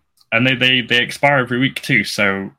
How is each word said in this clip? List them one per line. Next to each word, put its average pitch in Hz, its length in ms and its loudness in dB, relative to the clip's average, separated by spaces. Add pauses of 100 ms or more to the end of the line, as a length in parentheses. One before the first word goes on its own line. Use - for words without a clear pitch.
(320)
and 117 140 2
they, 131 80 2
they, 127 280 2
they 120 200 0
expire 143 360 0
every 123 200 -2
week 131 240 -2
too. 113 220 0
So 98 540 -2